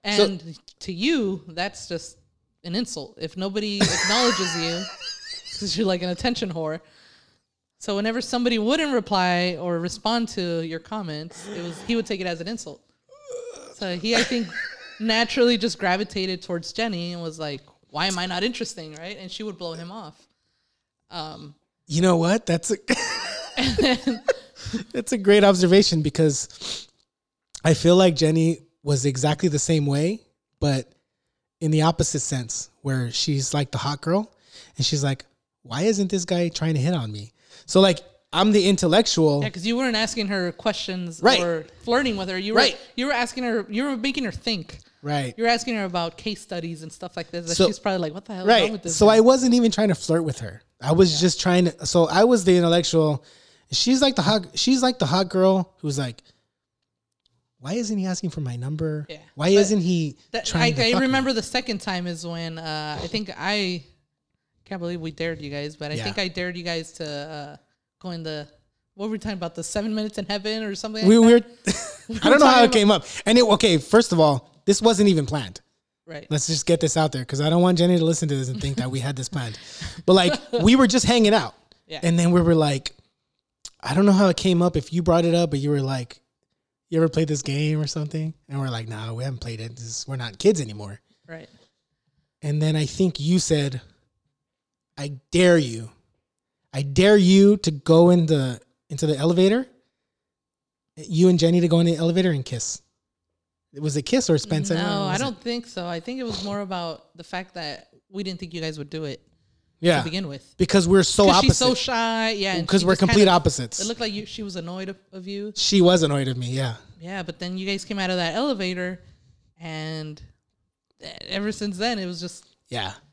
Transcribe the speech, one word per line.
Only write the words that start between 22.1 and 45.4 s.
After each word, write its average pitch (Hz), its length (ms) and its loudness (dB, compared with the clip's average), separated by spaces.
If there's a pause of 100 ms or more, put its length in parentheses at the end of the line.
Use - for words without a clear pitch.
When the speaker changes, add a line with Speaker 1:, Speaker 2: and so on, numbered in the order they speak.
Speaker 1:
what? 180 260 0
That's 170 260 -2
a, 202 60 -2 (420)
<laughs> - 380 -12
Speaker 2:
and 254 220 -2
then 254 440 0 (680)
Speaker 1:
that's 240 200 -6
a 240 60 -2
great 202 240 6
observation 185 600 6
because - 840 -2 (800)
I 160 80 4
feel 170 240 6
like 185 180 6
Jenny 160 440 2 (240)
was 143 240 0
exactly 147 420 0
the 147 100 0
same 151 280 0
way, 151 340 -2 (400)
but 135 320 -2 (680)
in 156 80 0
the 156 120 2
opposite 165 380 0
sense, - 480 -8 (140)
where 127 280 -4
she's, 135 440 -4
like, 143 160 -2
the 123 80 -6
hot 143 240 -6
girl 190 280 -2 (460)
and 135 80 -4
she's 143 180 -2
like, 135 220 -4 (380)
"Why 131 220 -6
isn't 202 260 0
this 180 160 -4
guy 175 240 -2
trying 160 240 -2
to 143 60 0
hit 160 120 0
on 120 180 -4
me?" 104 220 -14 (340)
So, 190 140 4
like, 190 200 4 (320)
I'm 196 200 2
the 196 160 4
intellectual. 165 720 2
Speaker 2:
Yeah, 214 80 -4
'cause 180 160 -12
you 233 100 0
weren't 254 200 -2
asking 220 320 -4
her 185 240 -2
questions 180 720 -6
Speaker 1:
Right. 247 180 4
Speaker 2:
or 170 260 -4 (180)
flirting 233 320 0
with 190 120 -8
her. 185 100 -6
You 202 160 -4
were, 233 60 4
Speaker 1:
Right. 269 160 2 (200)
Speaker 2:
you 247 100 -4
were 294 60 -2
asking 247 320 -4
her, 226 240 -2
you 220 160 -4
were 277 120 -4
making 269 280 -4
her 202 80 -6
think. - 460 -8 (240)
Speaker 1:
Right. 143 340 -4
Speaker 2:
You 220 80 -4